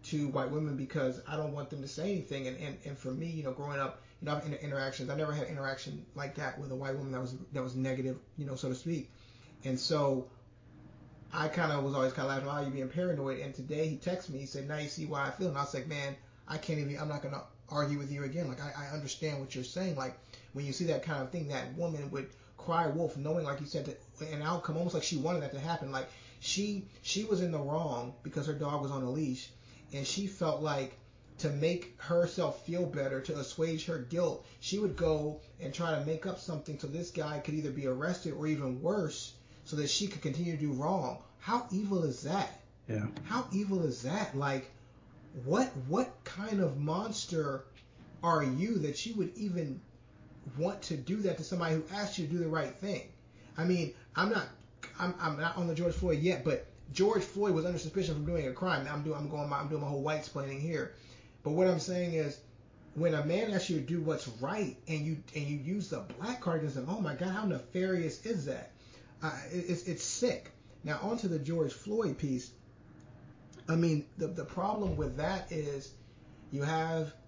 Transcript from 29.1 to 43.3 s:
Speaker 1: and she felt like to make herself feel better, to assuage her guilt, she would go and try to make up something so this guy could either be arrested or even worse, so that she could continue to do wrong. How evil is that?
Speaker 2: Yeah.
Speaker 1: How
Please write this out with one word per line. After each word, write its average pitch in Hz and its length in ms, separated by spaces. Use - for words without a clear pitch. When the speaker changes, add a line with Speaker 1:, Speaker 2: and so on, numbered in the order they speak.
Speaker 1:
and 135 140
she 202 180
felt 156 380
like 135 340
to 156 140
make 160 500
herself 170 640
feel 170 220
better, 135 340
to 151 160
assuage 160 480
her 160 140
guilt, 165 460
she 196 200
would 190 180
go 151 420
and 143 120
try 165 240
to 139 80
make 156 200
up 180 140
something 151 400
so 151 80
this 165 240
guy 151 280
could 151 140
either 147 180
be 135 160
arrested 151 460
or 151 140
even 139 340
worse, 170 520
so - 120
that 147 140
she 202 180
could 160 160
continue 165 300
to 151 40
do 147 160
wrong. 143 480
How 240 320
evil 196 320
is 135 200
that? - 360
Speaker 2:
Yeah. 104 160
Speaker 1:
How 233 280